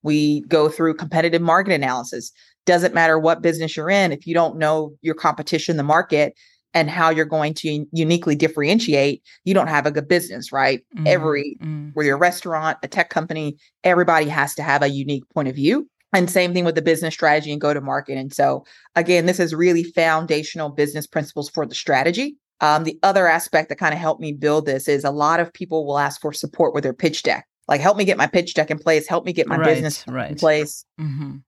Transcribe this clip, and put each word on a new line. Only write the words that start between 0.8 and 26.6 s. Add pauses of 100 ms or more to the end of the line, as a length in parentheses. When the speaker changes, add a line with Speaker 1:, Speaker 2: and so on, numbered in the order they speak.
Speaker 1:
competitive
market
analysis. (320)
Doesn't
matter
what
business
you're
in,
if
you
don't
know
your
competition,
the
market, (440)
and
how
you're
going
to
un-,
uniquely
differentiate, (220)
you
don't
have
a
good
business,
right? (180)
Speaker 2:
Mm,
Speaker 1:
Every,
Speaker 2:
mm.
Speaker 1:
whether
you're
a
restaurant,
a
tech
company, (280)
everybody
has
to
have
a
unique (100)
point
of
view. (240)
And
same
thing
with
the
business
strategy
and
go-to-market.
And
so, (320)
again,
this
is
really
foundational
business
principles
for
the
strategy. (240)
Um,
the
other
aspect
that
kinda
helped
me
build
this
is
a
lot
of
people
will
ask
for
support